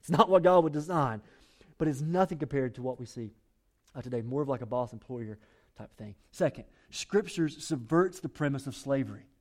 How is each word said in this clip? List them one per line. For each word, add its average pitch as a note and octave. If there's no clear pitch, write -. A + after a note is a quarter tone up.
It's -
not G3
what F3+
God F3+
would D#3
design, D3
but D#3
it's C3+
nothing E3+
compared C3+
to B2
what B2+
we A#2+
see, A2
uh, B2+
today, B2
more B2+
of C#3
like B2+
a A#2+
boss A#2+
employer A2
type -
thing. G#2
Second, C#3+
Scriptures -
subverts D#3+
the D3
premise C#3
of C3+
slavery C3+